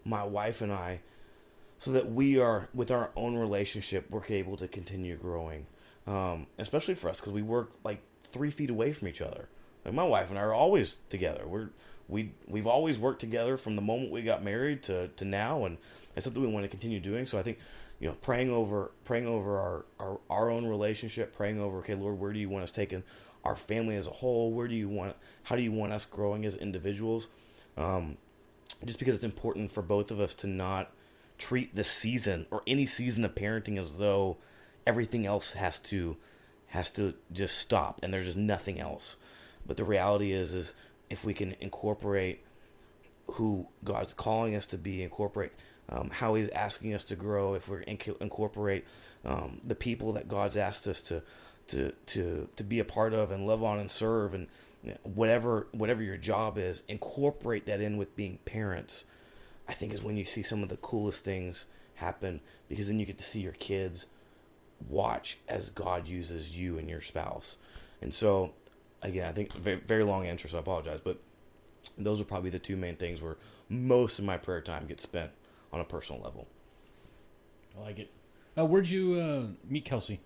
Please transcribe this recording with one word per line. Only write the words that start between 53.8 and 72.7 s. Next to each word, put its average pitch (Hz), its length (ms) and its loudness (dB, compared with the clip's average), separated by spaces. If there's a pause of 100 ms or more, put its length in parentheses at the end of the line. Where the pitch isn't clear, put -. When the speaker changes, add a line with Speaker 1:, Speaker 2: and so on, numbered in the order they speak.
Speaker 1:
serve 110 440 2
and 90 140 -6 (560)
whatever, 113 680 4
whatever 110 320 2
your 98 140 -4
job 104 420 0
is, 90 280 -2
incorporate 117 800 0
that 101 160 0
in 104 160 0
with 101 180 -4
being 95 300 -4
parents, - 600 -4 (600)
I - 60 -8
think 104 200 -6
is 104 100 -6
when 104 120 -2
you 101 100 0
see 104 180 -4
some 107 180 -2
of 95 80 -2
the - 80 -6
coolest 104 460 -2
things 92 420 -4 (300)
happen, 87 440 -4 (300)
because 101 180 -2
then 107 120 2
you 101 60 0
get 95 120 -8
to - 60 -10
see - 160 -6
your 92 140 -4
kids 92 520 -4 (840)
watch - 580 0
as - 220 -4
God 90 380 -2
uses 82 480 -6
you 87 220 -2
and 80 120 -6
your 78 120 -8
spouse. - 560 -6 (440)
And - 120 -6
so, 98 380 4 (500)
again, 92 260 -2
I 82 40 -4
think 104 220 -4
very, 92 260 -2
very 110 240 4
long 95 240 2
answer, 85 200 -6
so 87 100 -4
I - 20 0
apologize, 80 440 -2
but 92 160 -2 (800)
those 104 240 2
are 101 40 -2
probably 92 240 -2
the 90 100 -4
two 98 160 -4